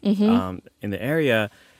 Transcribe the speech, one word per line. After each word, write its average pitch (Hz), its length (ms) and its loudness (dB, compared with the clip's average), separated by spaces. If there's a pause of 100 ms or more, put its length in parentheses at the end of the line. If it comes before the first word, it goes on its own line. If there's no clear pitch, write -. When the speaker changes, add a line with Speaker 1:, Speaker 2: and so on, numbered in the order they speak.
Speaker 1:
Mm-hmm. 208 260 2
Speaker 2:
um, 147 320 -2 (180)
in 104 100 -6
the 95 120 -6
area, 123 480 0 (300)